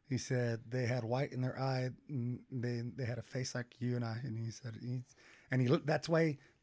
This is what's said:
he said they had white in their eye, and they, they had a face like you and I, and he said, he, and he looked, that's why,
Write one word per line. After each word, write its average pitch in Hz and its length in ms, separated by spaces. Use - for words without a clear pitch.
he 127 140
said 120 500
they 127 180
had 120 180
white 127 280
in 131 80
their 127 180
eye, 131 320
and 123 320
they, 120 320
they 131 80
had 117 140
a - 40
face - 320
like 123 240
you 123 180
and 120 80
I, 113 200
and 113 120
he 113 140
said, 113 300
he, 123 220
and 131 120
he 120 60
looked, 156 180
that's 151 220
why, 160 300